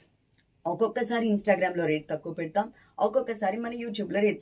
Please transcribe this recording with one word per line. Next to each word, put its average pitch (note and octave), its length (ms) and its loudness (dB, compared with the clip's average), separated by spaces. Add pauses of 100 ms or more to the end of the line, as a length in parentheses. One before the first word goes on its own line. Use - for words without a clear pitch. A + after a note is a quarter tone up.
(640)
ఒక్కొక్కసారి A3 640 0
Instagram-లో F#3 560 2
రేటు D#3 280 0
తక్కువ E3 200 -6
పెడతాం, F3 380 -2 (280)
ఒక్కొక్కసారి G#3+ 580 0
మన A#3 160 -6
YouTube-లో G#3 460 -4
రేటు G#3 220 4